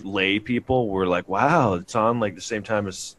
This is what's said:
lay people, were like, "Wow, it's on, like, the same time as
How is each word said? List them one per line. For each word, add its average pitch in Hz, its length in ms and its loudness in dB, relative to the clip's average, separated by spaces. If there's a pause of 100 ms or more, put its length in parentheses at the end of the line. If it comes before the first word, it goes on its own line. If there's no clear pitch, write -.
lay 98 340 0
people, 123 480 0
were 95 180 0
like, 90 220 0
"Wow, 120 460 4
it's 90 200 -6
on, 117 280 2
like, 98 140 -2
the 92 60 -16
same 107 220 -6
time 104 240 -2
as - 320 -12